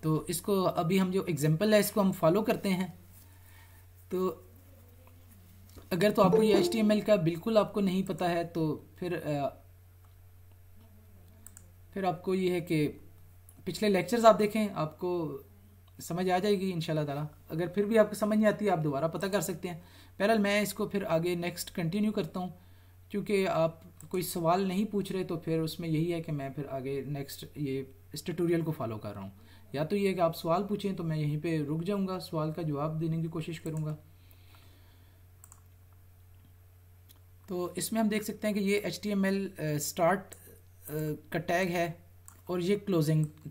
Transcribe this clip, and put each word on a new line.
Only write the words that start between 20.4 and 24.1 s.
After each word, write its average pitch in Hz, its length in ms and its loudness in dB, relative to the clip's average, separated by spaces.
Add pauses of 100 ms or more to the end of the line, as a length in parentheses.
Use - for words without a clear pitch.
इसको 202 260 -4
फिर 196 160 -2
आगे 170 320 0
नेक्स्ट 170 340 -6
कंटिन्यू 202 420 0
करता 185 280 -4
हूँ, 180 140 -6 (560)
क्योंकि 196 340 0
आप 160 380 0 (280)